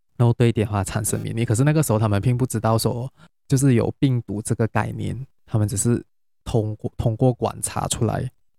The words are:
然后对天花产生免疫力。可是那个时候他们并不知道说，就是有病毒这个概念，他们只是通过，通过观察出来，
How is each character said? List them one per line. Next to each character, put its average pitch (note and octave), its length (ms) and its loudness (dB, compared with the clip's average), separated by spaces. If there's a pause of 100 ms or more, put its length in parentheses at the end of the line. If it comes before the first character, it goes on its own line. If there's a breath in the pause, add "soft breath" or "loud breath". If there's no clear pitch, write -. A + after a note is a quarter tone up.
(160)
然 A#2+ 120 4
后 A#2 40 6
对 A#2 180 2
天 A2+ 160 0
花 G#2 160 -2
产 G#2+ 220 -4
生 G#2+ 160 -4
免 G#2+ 160 -6
疫 A2+ 40 -4
力。 A#2 60 0
可 A#2 80 0
是 A#2+ 120 2
那 D3+ 80 4
个 D#3 100 2
时 - 80 0
候 G#2+ 80 2
他 A2+ 80 2
们 G2 140 0
并 B2 160 2
不 B2 80 0
知 A#2 120 -2
道 A2+ 200 2
说， A#2 340 -4 (380 soft breath)
就 C3+ 80 4
是 C3 160 4
有 - 260 2
病 B2+ 220 2
毒 G#2 200 -6
这 - 140 -2
个 A2+ 120 0
概 A2+ 260 -4
念， G#2+ 340 -8 (180)
他 A2+ 140 0
们 G#2+ 80 2
只 G2 80 -4
是 A2 260 0 (440)
通 G#2+ 320 -2
过， - 180 -8
通 A2+ 180 -2
过 B2+ 200 2
观 - 280 -4
察 - 280 -4
出 - 160 -2
来， G#2 260 -2 (260)